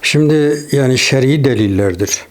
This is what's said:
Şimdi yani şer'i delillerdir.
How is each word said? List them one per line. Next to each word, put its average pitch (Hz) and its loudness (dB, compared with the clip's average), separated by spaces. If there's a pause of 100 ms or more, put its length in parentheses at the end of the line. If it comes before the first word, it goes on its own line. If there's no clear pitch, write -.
Şimdi 151 0
yani 131 2
şer'i 135 0
delillerdir. 101 0